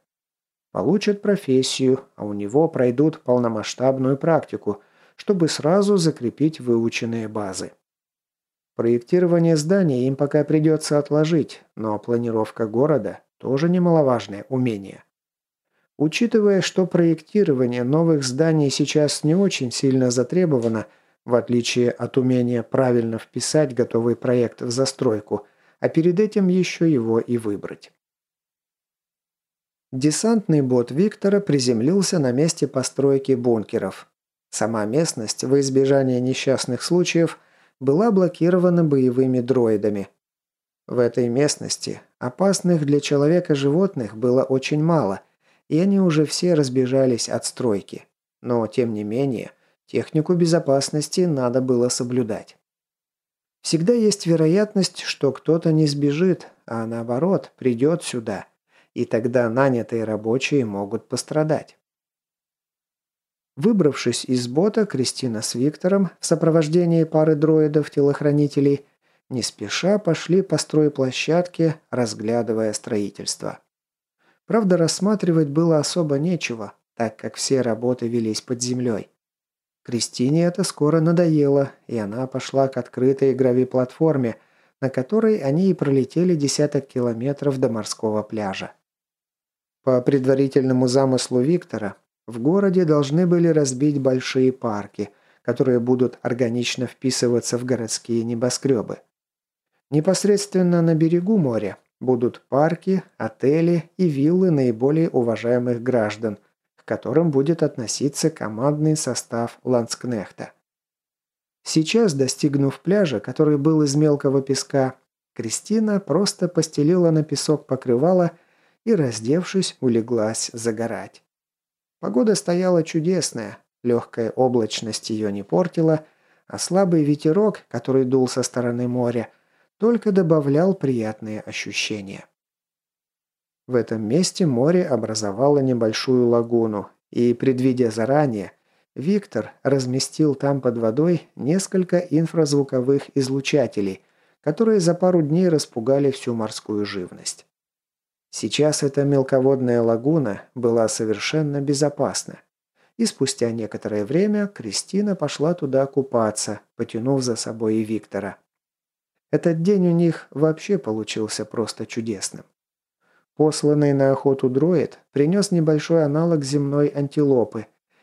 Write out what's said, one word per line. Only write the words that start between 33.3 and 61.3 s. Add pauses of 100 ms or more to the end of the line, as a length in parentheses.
бункеров. (420)
Сама
местность,
во
избежание
несчастных
случаев, (400)
была
блокирована
боевыми
дроидами. (800)
В
этой
местности (180)
опасных
для
человека
животных
было
очень
мало, (460)
и
они
уже
все
разбежались
от
стройки. (340)
Но,
тем
не
менее, (400)
технику
безопасности
надо
было
соблюдать. (1040)
Всегда
есть
вероятность,
что
кто-то
не
сбежит, (180)
а
наоборот,
придёт
сюда, (480)
и
тогда
нанятые
рабочие
могут
пострадать. (1800)